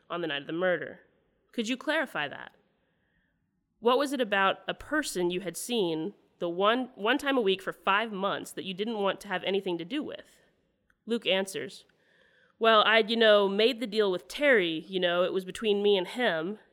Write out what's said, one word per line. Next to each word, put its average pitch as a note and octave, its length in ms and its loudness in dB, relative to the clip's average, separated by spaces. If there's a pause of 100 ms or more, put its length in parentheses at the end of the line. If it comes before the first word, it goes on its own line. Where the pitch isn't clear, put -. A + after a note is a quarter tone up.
on F3 120 -6
the E3+ 60 -4
night C#3+ 140 -4
of C#3+ 60 -16
the D#3+ 60 -8
murder. E3+ 460 -2 (540)
Could A3 140 -4
you B3 100 -4
clarify C4 500 -4
that? C3 240 -14 (1300)
What A#3+ 180 2
was C#4 160 -2
it C4+ 80 -2
about G3 360 0 (100)
a F#3 60 -6
person F#3 580 -2
you F3+ 80 -4
had E3+ 180 -8
seen F3+ 560 -2 (260)
the F3 100 -4
one, G#3+ 460 2
one A3 220 0
time C#4 200 -2
a B3 40 4
week F#3+ 200 0
for E3+ 100 -6
five G#3+ 400 -2
months F#3+ 400 -4
that - 140 -10
you F#3 80 -6
didn't G#3+ 260 -6
want F#3+ 220 -2
to G3+ 80 -16
have F3+ 160 -6
anything G3 320 -2
to E3 80 -10
do B3+ 180 -6
with?" - 380 -14 (640)
Luke A3 200 -4
answers, F#3 600 -4 (760)
"Well, A3 260 6
I'd, G#3+ 240 4
you A3+ 80 0
know, G#3 320 6
made A3 300 2
the B3 80 -6
deal G3+ 240 2
with F3+ 160 -6
Terry, F#3 600 2
you F#3+ 120 -4
know, F3 240 2
it F#3 100 0
was F#3 100 -2
between G3+ 400 -2
me G3+ 140 6
and F3+ 100 -2
him, G3 520 -2 (140)